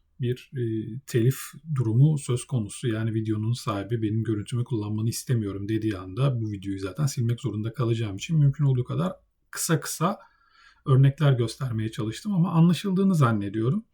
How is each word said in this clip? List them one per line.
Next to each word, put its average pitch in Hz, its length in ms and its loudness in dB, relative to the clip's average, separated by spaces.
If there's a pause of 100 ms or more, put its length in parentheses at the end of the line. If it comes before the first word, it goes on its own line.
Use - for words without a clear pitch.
(220)
bir, 123 360 -4
e, 123 40 -4 (460)
telif 123 320 2 (360)
durumu 127 420 4
söz 123 280 -4
konusu. 113 420 -4
Yani 110 260 -2
videonun 110 400 0
sahibi 110 480 -4
"Benim 110 220 0
görüntümü 113 400 -2
kullanmanı 107 460 -2
istemiyorum." 101 600 -4
dediği 107 280 -2
anda 113 440 -2
bu 107 100 -4
videoyu 98 280 -6
zaten 98 260 -4
silmek 120 360 -2
zorunda 107 320 -6
kalacağım 113 420 -2
için 156 240 -2
mümkün 143 260 4
olduğu 127 180 2
kadar 151 300 -2 (380)
kısa - 280 0
kısa 175 400 -2 (640)
örnekler 139 480 6
göstermeye 113 580 -2
çalıştım 113 420 -4
ama 180 180 2
anlaşıldığını 180 640 4
zannediyorum. 113 800 2